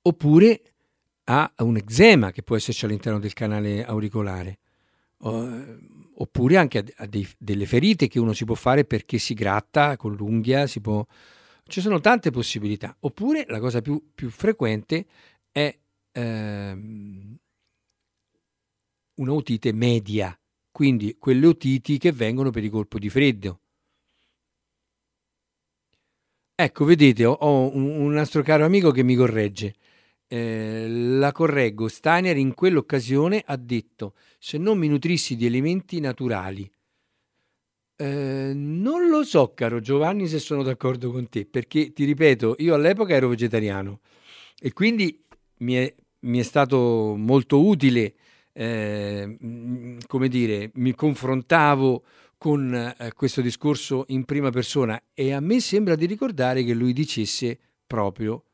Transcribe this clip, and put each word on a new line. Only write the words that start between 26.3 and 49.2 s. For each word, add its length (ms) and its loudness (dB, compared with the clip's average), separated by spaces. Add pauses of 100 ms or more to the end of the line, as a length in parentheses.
Ecco, 300 0
vedete, 400 8
ho, 80 6
ho 420 2
un, 100 0
un 260 -2
nostro 300 0
caro 240 4
amico 260 4
che 120 2
mi 120 4
corregge. 600 0 (520)
Eh, 600 -6
la 460 0
correggo, 560 0
Steiner 480 0
in 160 0
quell'occasione 920 0
ha 120 -6
detto: 560 -8 (260)
"Se 180 -10
non 200 0
mi 100 2
nutrissi 480 0
di 100 -2
elementi 540 -2
naturali". 720 -6 (1300)
Eh, 580 -6
non 540 -2
lo 140 4
so, 300 4
caro 280 -2
Giovanni, 460 0
se 120 -2
sono 240 -4
d'accordo 480 -4
con 160 -6
te, 180 -6
perché, 460 -4
ti 140 -2
ripeto, 540 4
io 140 2
all'epoca 400 2
ero 140 4
vegetariano 720 -2 (580)
e 140 -6
quindi 520 -2 (340)
mi 160 -4
è, 200 -2 (280)
mi 180 -2
è 40 0
stato 760 0
molto 460 4
utile, 520 2 (380)
eh, 880 -6